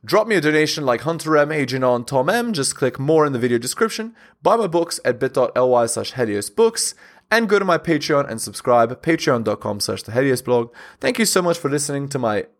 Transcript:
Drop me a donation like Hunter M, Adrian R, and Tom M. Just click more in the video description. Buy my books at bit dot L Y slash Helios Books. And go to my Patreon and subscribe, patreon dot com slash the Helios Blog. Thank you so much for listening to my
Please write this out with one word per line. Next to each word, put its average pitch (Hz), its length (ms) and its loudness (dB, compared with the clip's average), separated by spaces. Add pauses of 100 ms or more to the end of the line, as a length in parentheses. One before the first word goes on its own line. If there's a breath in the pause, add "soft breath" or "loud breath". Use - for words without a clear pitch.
Drop 202 200 4
me 220 120 0
a 165 40 2
donation 151 440 2
like 117 160 2
Hunter 156 340 -2
M, 147 160 4
Adrian 131 320 -2
R, 123 140 2
and 120 100 -6
Tom 139 220 0
M. 233 240 -2
Just 139 240 -4
click 127 200 0
more 151 280 2
in 143 80 -2
the 120 60 -2
video 120 180 0
description. 220 580 -4 (260 soft breath)
Buy 180 140 4
my 226 120 0
books 170 360 -2
at 123 160 -2
bit 131 140 -2
dot 127 200 0
L 127 180 2
Y 120 160 4
slash 113 260 -6
Helios 104 360 -2
Books. - 460 0 (360 soft breath)
And 226 180 2
go 202 80 4
to 196 80 2
my 170 140 2
Patreon 151 500 0
and 113 100 -8
subscribe, 117 600 0
patreon 143 420 0
dot 104 160 -2
com 104 200 -6
slash 98 240 -6
the - 80 -14
Helios 127 320 0
Blog. 120 280 0 (280 loud breath)
Thank 135 180 -2
you 226 80 2
so 190 160 2
much 170 160 0
for 139 140 -2
listening 143 380 -4
to 139 100 -4
my 104 260 -2 (140)